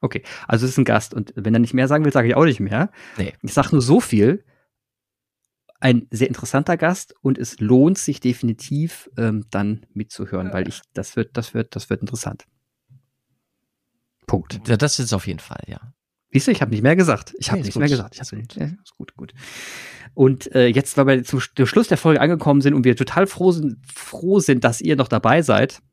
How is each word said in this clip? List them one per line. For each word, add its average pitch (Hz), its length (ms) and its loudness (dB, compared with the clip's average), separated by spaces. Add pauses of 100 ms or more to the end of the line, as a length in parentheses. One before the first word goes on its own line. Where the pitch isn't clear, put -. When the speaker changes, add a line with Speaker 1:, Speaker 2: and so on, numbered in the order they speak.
Speaker 1:
Okay, - 220 -6 (240)
also 117 200 0
es 127 60 -4
ist - 60 -4
ein 135 60 4
Gast 110 300 -2
und 107 200 -8
wenn 110 200 -2
er 120 60 4
nicht 117 140 0
mehr 131 140 0
sagen 151 160 0
will, 147 80 2
sage 117 160 2
ich 123 60 2
auch 147 100 4
nicht 143 160 2
mehr. 107 300 -2 (260)
Speaker 2:
Nee. 98 160 -6 (100)
Speaker 1:
Ich - 120 -10
sag - 180 0
nur 147 100 4
so 143 180 4
viel. 120 440 0 (1400)
Ein 123 300 2
sehr 120 180 0
interessanter 139 480 -2
Gast 175 460 -4
und 139 160 0
es - 220 -10
lohnt 131 380 4
sich - 220 -6
definitiv, 123 960 -4
ähm, 110 340 -2
dann 104 440 -4
mitzuhören, 98 580 -8
weil 92 160 -4
ich, - 140 -14 (100)
das - 240 -10
wird, 113 200 -4
das - 180 -8
wird, 113 220 -6
das 110 120 -12
wird - 140 -2
interessant. 104 440 -10 (1800)
Punkt. 98 420 -4
Speaker 2:
Ja, 117 80 2
das 143 220 0
ist 123 140 -4
auf 98 140 -4
jeden 85 120 -8
Fall, - 280 -16
ja. - 140 -16 (500)
Speaker 1:
Siehst 135 180 2
du, - 20 2
ich 214 100 0
hab 123 80 -2
nicht 107 140 -2
mehr 143 140 4
gesagt. 165 420 0
Ich - 120 -8
hab - 40 0
Speaker 2:
Nee, 180 60 -2
ist 127 60 -6
Speaker 1:
nicht 101 80 -8
Speaker 2:
gut. 117 60 -2
Speaker 1:
mehr 143 80 2
gesagt. 123 260 -2
Ich - 60 -20
hab 131 60 -14
Speaker 2:
Ist - 60 -18
gut. 110 240 -14
Speaker 1:
ja, 151 100 -6
ist - 320 -14
gut, - 180 -18
gut. - 160 -18 (840)
Und, 135 400 2
äh, 127 120 6
jetzt, 120 320 0
weil 139 80 4
wir 131 180 2
zum, 131 160 -2 (160)
zum 131 100 4
Schluss - 220 2
der 175 80 2
Folge 156 240 4
angekommen 151 400 2
sind 143 140 4
und 131 100 2
wir 123 120 6
total 170 300 0
froh 185 260 0
sind, 151 340 -4
froh - 540 -2
sind, - 240 2
dass 117 180 2
ihr 156 140 2
noch 135 120 0
dabei 117 340 2
seid 117 380 0 (120)